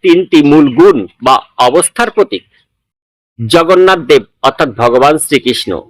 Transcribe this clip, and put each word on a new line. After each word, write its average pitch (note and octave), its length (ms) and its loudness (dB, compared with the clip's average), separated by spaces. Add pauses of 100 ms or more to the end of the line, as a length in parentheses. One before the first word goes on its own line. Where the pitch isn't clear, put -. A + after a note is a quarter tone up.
তিনটি F3 400 2
মূল C#3+ 320 2
গুণ D3+ 320 2 (160)
বা B2+ 180 0 (180)
অবস্থার E3 520 -2
প্রতীক। - 320 -4 (1040)
জগন্নাথ F3+ 520 0
দেব C3+ 240 0 (200)
অর্থাৎ C#3 260 -2
ভগবান B2+ 500 0
শ্রীকৃষ্ণ, A#2+ 720 -6